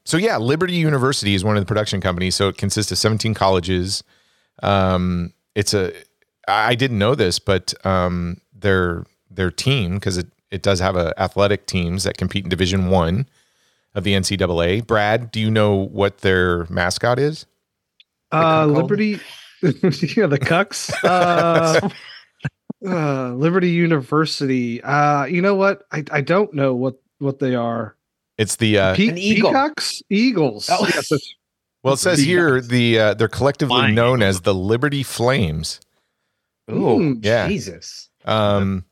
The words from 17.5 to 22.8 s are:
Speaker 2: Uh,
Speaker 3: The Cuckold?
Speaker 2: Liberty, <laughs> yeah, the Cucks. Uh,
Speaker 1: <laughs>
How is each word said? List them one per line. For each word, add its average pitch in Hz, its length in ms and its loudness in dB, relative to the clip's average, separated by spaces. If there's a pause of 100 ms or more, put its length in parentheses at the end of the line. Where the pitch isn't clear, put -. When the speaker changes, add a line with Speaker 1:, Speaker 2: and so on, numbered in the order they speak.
Speaker 2:
Uh, 160 360 2
Speaker 3:
The 147 80 4
Cuckold? 156 160 4
Speaker 2:
Liberty, 208 300 -2 (420)
<laughs> - 0 - (540)
yeah, 214 100 4
the 143 140 0
Cucks. 165 520 -2 (120)
Uh, 170 840 2 (460)
Speaker 1:
<laughs> - 520 -14